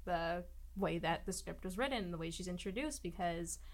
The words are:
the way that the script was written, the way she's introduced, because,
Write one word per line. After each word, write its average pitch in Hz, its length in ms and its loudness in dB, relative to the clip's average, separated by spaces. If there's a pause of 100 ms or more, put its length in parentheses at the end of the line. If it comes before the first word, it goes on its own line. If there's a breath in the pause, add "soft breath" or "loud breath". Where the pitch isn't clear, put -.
the 175 400 2 (320)
way 170 220 4
that 165 260 2
the 190 80 0
script - 320 -6
was 185 120 -2
written, 233 340 2
the 170 60 -2
way 165 140 -2
she's 185 160 -4
introduced, 202 560 -2
because, 170 560 0 (140 soft breath)